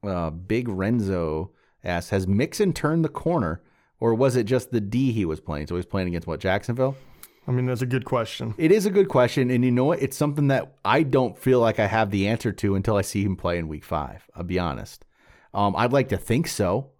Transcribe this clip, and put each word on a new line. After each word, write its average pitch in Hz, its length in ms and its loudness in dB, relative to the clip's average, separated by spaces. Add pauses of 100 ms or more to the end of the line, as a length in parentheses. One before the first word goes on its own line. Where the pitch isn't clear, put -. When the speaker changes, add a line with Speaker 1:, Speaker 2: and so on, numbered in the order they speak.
Speaker 1:
Uh, 87 260 -2
Big 98 380 -4
Renzo 95 840 -2 (320)
asks, 87 280 -4
"Has 98 160 0
Mixon 156 460 0
turned 165 320 0
the 147 40 -2
corner, 117 540 -2 (360)
or 117 140 2
was 123 220 2
it 123 80 2
just 120 260 0
the 117 120 0
D 120 320 0
he 107 120 0
was 78 140 -4
playing?" 76 280 -6
So 87 100 -6
he's 90 80 -4
playing 92 240 -2
against, 85 180 -4
what, 80 140 -6
Jacksonville? 120 540 0 (520)
Speaker 2:
I 139 40 -2
mean, 127 140 0
that's 127 160 -2
a 131 60 -2
good 123 180 -2
question. 117 520 -4
Speaker 1:
It 160 140 4
is 202 140 4
a 208 60 0
good 190 160 4
question, 123 420 2
and 123 160 2
you 127 60 4
know 123 140 4
what? - 160 2
It's 135 160 -4
something 147 320 0
that 120 260 0 (100)
I 127 180 4
don't 131 340 0
feel 127 240 4
like 113 180 2
I 107 80 4
have 107 240 2
the 98 160 2
answer 113 240 -2
to 98 240 0
until 101 220 0
I 98 40 2
see 98 220 -2
him 95 140 0
play 87 200 -2
in 82 120 -4
week 76 160 -10
five, 71 500 -8
I'll - 80 -10
be 90 160 -2
honest. - 460 -6 (480)
Um, 101 240 2
I'd 120 160 2
like 135 160 2
to 101 80 0
think 135 300 0
so 104 520 -2